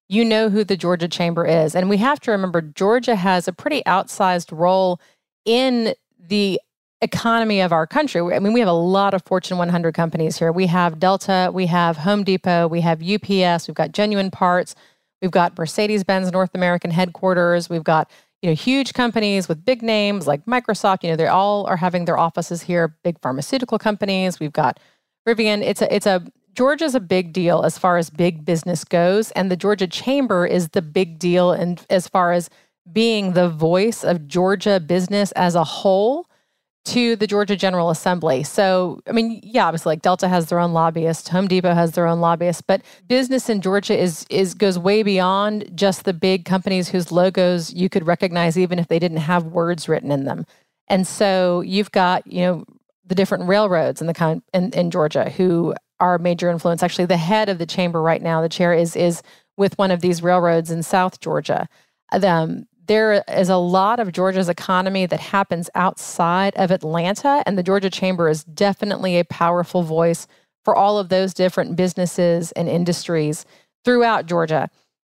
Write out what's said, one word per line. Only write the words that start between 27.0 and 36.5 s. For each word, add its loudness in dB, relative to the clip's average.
big -2
deal 2
as 0
far 2
as -2
big -2
business -2
goes. 0
And -2
the -2
Georgia 0
Chamber -2
is 0
the -2
big -4
deal 2
in, -4
as 0
far 2
as 0
being 0
the 4
voice 0
of -2
Georgia 2
business -2
as 2
a 2
whole 0